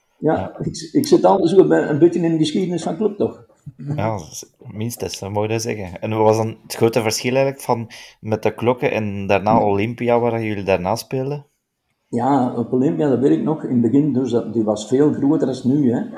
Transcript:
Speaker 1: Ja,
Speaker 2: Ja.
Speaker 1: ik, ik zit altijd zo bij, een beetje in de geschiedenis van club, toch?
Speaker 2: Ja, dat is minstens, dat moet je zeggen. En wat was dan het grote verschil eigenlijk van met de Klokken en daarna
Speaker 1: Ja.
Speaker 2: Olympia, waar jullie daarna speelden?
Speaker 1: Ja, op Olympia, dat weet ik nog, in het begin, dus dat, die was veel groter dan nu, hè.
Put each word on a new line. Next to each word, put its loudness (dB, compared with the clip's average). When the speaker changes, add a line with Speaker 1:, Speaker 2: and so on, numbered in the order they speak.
Speaker 1:
Ja, 0
Speaker 2:
Ja. -6
Speaker 1:
ik, -8
ik 2
zit 6
altijd 4
zo 6
bij, 2
een 0
beetje 4
in 0
de 2
geschiedenis -2
van -4
club, -2
toch? -6
Speaker 2:
Ja, -2
dat -4
is -16
minstens, -8
dat -10
moet -2
je -2
zeggen. -8
En -6
wat -2
was 6
dan -2
het -16
grote 2
verschil -2
eigenlijk 0
van -4
met -4
de 0
Klokken 0
en -4
daarna 2
Speaker 1:
Ja. 4
Speaker 2:
Olympia, 0
waar 0
jullie -4
daarna 0
speelden? -6
Speaker 1:
Ja, 0
op -4
Olympia, 2
dat 2
weet 2
ik -4
nog, -2
in 0
het 2
begin, 4
dus 0
dat, -2
die 0
was -2
veel 4
groter 0
dan 0
nu, 2
hè. 0